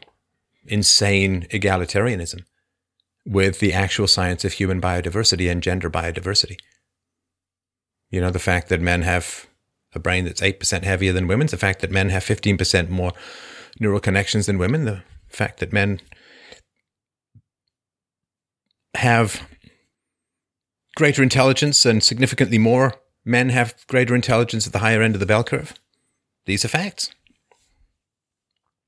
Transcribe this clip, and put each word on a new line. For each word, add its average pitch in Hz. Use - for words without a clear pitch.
insane 98
egalitarianism 95
with 98
the 101
actual 98
science 90
of 98
human 92
biodiversity 90
and 87
gender 90
biodiversity. 85
You 95
know, 90
the 92
fact 87
that 87
men 87
have 87
a -
brain 90
that's -
eight 98
percent 90
heavier 95
than 90
women's, 123
the -
fact 95
that 92
men 95
have 92
fifteen 101
percent 87
more 90
neural 104
connections 101
than 98
women, 127
the 101
fact -
that 85
men 98
have 117
greater 147
intelligence 135
and 110
significantly 120
more 123
men 123
have 120
greater 123
intelligence 117
at -
the 98
higher 110
end 110
of 95
the 98
bell 107
curve. 143
These 101
are 117
facts. -